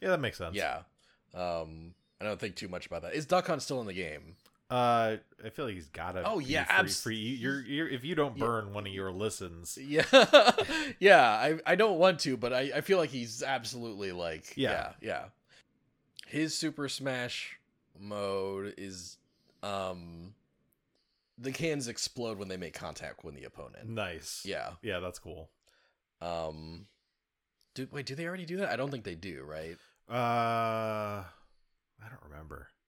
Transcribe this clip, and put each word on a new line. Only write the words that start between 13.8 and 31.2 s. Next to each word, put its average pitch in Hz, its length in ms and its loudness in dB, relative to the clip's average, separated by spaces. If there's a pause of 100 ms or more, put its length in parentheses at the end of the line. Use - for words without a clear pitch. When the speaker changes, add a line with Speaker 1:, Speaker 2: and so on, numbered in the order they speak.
Speaker 2:
like, 85 460 -6
Speaker 1:
Yeah. - 440 0
Speaker 2:
yeah, - 80 -8
yeah. 80 160 -4 (1000)
His 151 300 -2
Super 147 320 -4
Smash 127 720 -6 (400)
mode 98 800 -4
is, 92 420 -12 (440)
um, 92 720 -6 (1040)
the 127 140 -6
cans 143 340 -2
explode 117 520 -6
when 98 100 -6
they 92 80 -6
make 85 180 -8
contact - 500 -10
with 76 120 -12
the 65 80 -16
opponent. 58 440 -16
Speaker 1:
Nice. 95 560 -6
Speaker 2:
Yeah. 82 260 -6 (120)
Speaker 1:
Yeah, 98 160 -4
that's 90 220 -6
cool. 78 280 -14 (720)
Speaker 2:
Um, 82 640 -6 (920)
do, 131 160 -10
wait, 139 160 -8
do 135 80 -8
they 165 120 -6
already 180 180 -6
do 175 140 -6
that? 196 100 0
I - 80 0
don't 139 140 -2
think 123 140 -6
they 98 100 -6
do, 82 280 -10
right? 78 340 -10 (320)
Speaker 1:
Uh, 113 1160 0